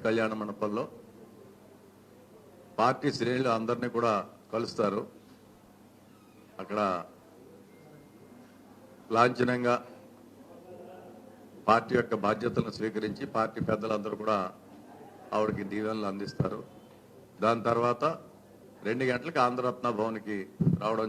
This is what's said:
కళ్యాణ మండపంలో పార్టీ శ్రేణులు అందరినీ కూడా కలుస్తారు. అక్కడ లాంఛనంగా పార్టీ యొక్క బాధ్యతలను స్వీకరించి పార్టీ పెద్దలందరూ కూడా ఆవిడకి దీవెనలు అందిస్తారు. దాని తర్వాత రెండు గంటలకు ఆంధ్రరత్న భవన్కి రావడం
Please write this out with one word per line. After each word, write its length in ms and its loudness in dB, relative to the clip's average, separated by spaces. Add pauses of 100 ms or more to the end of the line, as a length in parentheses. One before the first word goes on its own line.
కళ్యాణ 260 2 (100)
మండపంలో 420 -2 (2000)
పార్టీ 380 4
శ్రేణులు 380 2
అందరినీ 400 -2
కూడా 180 4 (380)
కలుస్తారు. 500 0 (1600)
అక్కడ 180 -4 (2250)
లాంఛనంగా 600 4 (1900)
పార్టీ 280 4
యొక్క 200 2 (100)
బాధ్యతలను 520 0
స్వీకరించి 460 -4 (120)
పార్టీ 240 0 (100)
పెద్దలందరూ 540 -2
కూడా 160 2 (960)
ఆవిడకి 280 2 (100)
దీవెనలు 380 -2
అందిస్తారు. 500 -4 (840)
దాని 260 2
తర్వాత 340 2 (840)
రెండు 240 0
గంటలకు 360 -2
ఆంధ్రరత్న 400 -2 (120)
భవన్కి 380 -2 (440)
రావడం 280 0